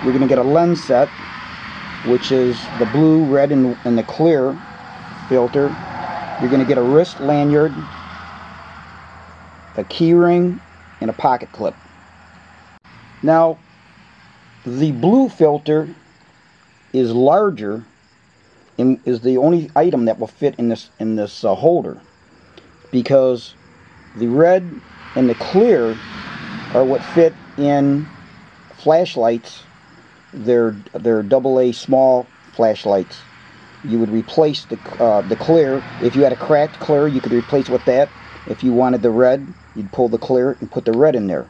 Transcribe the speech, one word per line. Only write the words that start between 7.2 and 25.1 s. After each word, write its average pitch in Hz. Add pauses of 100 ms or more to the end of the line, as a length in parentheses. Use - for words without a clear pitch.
lanyard, 147 (2000)
a 101
key 165
ring, 175 (400)
and 110
a 107
pocket -
clip. 101 (1500)
Now, 160 (1080)
the 135
blue 202
filter 151 (1040)
is 123
larger 123 (960)
and 127
is 120
the 127
only 156
item 147
that 110
will 110
fit -
in 117
this, 113 (100)
in 110
this, 104
uh, 101
holder, 151 (920)
because 127 (640)
the 117
red 170 (480)